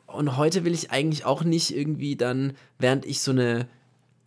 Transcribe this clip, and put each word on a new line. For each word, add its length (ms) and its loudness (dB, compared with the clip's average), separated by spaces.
und 300 -2
heute 280 2
will 100 2
ich 180 -6
eigentlich 320 0
auch 180 2
nicht 340 0
irgendwie 380 -2
dann, 380 0
während 260 2
ich 160 -6
so 120 0
eine 340 2